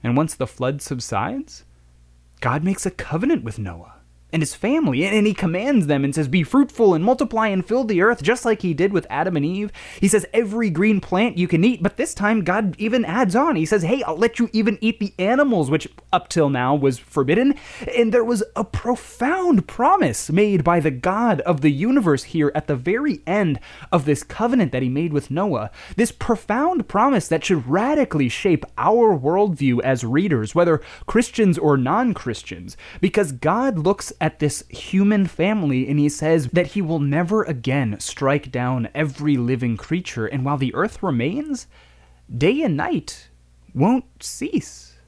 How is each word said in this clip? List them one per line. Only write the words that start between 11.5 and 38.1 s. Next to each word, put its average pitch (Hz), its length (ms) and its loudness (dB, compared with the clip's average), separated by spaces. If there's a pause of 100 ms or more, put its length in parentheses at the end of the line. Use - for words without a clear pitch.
eat," 220 180 2
but 185 160 -2
this 277 160 -4
time 208 300 0
God 185 340 0
even 220 280 0
adds 196 320 0
on. 285 180 2
He 160 100 0
says, 185 200 2
"Hey, 240 180 0
I'll 156 140 -4
let 233 240 0
you 233 120 0
even 214 280 2
eat 220 180 0
the 202 180 -6
animals," 214 540 2
which 151 160 0 (260)
up 175 160 -2
till 151 220 2
now 131 240 0
was 135 240 0
forbidden. 196 560 2 (420)
And 226 160 2
there 240 120 4
was 226 180 0 (140)
a 208 80 -4
profound 254 1040 0
promise 285 600 2
made 190 360 2
by 170 160 4
the 156 100 2
God 190 520 0
of 160 180 0
the 151 100 4
universe 175 540 2
here 147 300 0
at 151 120 -2
the 147 100 0
very 214 520 -2
end 180 320 0 (320)
of 156 140 0
this 147 180 0
covenant 226 480 0
that 131 100 -2
he 127 60 -2
made 151 240 -2
with 143 180 -2
Noah. 147 400 -2 (240)
This 226 160 0
profound 254 760 -2
promise 233 400 2
that 160 160 -2
should 147 240 0
radically 160 600 0
shape - 380 0 (100)
our 214 400 4
worldview 143 680 2
as 127 200 0
readers, 127 500 0
whether 170 300 2 (240)
Christians 214 500 2
or 147 200 4
non-Christians, 131 1000 -4 (240)
because 165 300 2
God 190 480 0
looks 180 400 -2
at 156 200 -2
this - 320 -2
human 196 560 0
family 160 640 0
and 147 120 2
he 147 80 4
says 156 400 0
that 170 200 0
he 202 120 -4
will 165 180 -2
never 165 460 0
again 127 560 -2
strike 139 500 -2